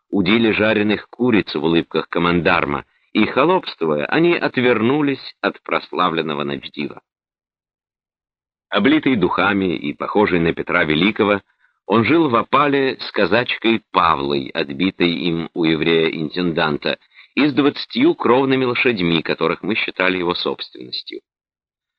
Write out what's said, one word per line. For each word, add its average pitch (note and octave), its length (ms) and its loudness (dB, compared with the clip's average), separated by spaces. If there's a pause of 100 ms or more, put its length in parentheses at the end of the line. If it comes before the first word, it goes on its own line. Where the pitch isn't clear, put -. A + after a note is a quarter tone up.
удили G#2+ 420 2
жареных G#2 580 0
куриц A#2 460 -2
в D2 80 -4
улыбках D#2+ 460 0
командарма, E2+ 760 0 (280)
и, G#2 120 2
холопствуя, B2+ 800 0
они E3+ 300 2
отвернулись C3 1040 0
от G2 200 -4
прославленного D#2 800 -2
начдива. C#2+ 580 -8 (1700)
Облитый C3 460 2
духами F#2+ 600 0
и C#2+ 180 -8
похожий F2+ 460 0
на E2 140 0
Петра D#2+ 300 -2
Великого, G2 580 0 (440)
он A2 200 2
жил D3+ 240 2
в A#2 60 2
опале C3+ 640 2
с - 120 -12
казачкой A2 800 0
Павлой, C#2+ 580 0
отбитой E2 600 -2
им E2 420 -2
у E2+ 120 -2
еврея-интенданта, D#2+ 1300 0 (380)
и C3+ 120 2
с C#3+ 60 0
двадцатью C#3+ 640 0
кровными C3 480 2
лошадьми, F#2+ 580 0
которых E2 420 -2
мы F#2+ 120 -2
считали F#2 420 -2
его F2 160 -2
собственностью. - 880 -8 (760)